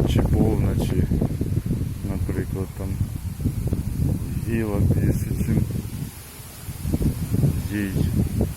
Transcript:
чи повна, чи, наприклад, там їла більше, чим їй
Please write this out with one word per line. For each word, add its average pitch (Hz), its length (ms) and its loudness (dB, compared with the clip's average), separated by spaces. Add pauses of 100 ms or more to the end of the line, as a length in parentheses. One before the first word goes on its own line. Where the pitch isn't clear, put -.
(140)
чи - 80 6
повна, - 540 4 (100)
чи, - 180 2 (1040)
наприклад, 95 580 -2 (100)
там 95 100 -4 (1600)
їла 110 320 0
більше, - 680 2
чим - 200 2 (2000)
їй 101 340 0 (520)